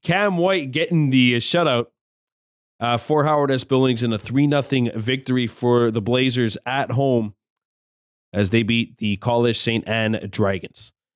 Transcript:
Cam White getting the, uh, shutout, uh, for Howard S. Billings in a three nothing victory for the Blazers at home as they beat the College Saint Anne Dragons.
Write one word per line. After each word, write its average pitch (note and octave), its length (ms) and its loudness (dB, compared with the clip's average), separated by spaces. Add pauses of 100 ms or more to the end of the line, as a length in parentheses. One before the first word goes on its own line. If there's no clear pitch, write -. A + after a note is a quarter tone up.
Cam F#3 360 0
White E3+ 320 0
getting D#3 400 0
the, B2+ 260 4
uh, - 20 2
shutout, C3+ 480 0 (920)
uh, A#2+ 160 0
for D3 280 0
Howard D3 260 2
S. B2+ 140 0
Billings C3 380 2
in A#2 100 0
a G#2+ 60 -4
three C#3 280 0
nothing C3+ 480 0
victory B2+ 520 -2
for A#2+ 440 2
the A2 100 -2
Blazers A#2+ 640 0
at C3 280 -4
home A#2+ 420 0 (960)
as G2+ 180 0
they A#2 120 2
beat A#2 360 -2
the G#2 180 -2
College A#2+ 420 0
Saint A2+ 300 -2
Anne A2 420 -2
Dragons. G2 600 -4 (240)